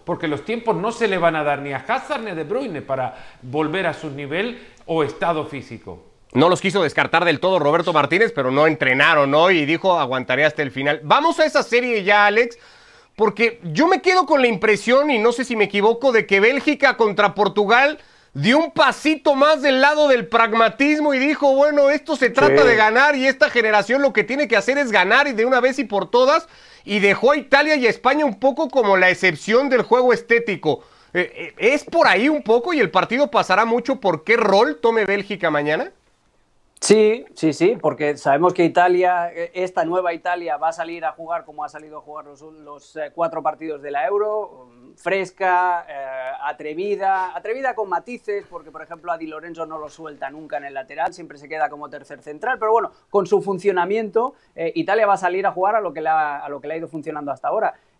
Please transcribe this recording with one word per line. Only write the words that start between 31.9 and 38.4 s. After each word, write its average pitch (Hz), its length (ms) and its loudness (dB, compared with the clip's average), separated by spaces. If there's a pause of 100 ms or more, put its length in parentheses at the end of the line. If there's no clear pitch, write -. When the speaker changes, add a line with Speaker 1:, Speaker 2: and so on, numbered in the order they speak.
Speaker 2:
ahí 208 220 2
un 302 140 -2
poco 240 320 0
y 294 60 0
el 190 100 0
partido 226 400 0
pasará 190 340 2
mucho 240 340 -2
por 175 260 -2
qué 226 120 2
rol 226 440 2
tome 226 260 2
Bélgica 190 440 -2
mañana? 151 400 -2 (880)
Speaker 3:
Sí, 214 440 2 (100)
sí, 160 200 -2
sí, 202 260 0
porque 147 360 -2
sabemos 151 380 0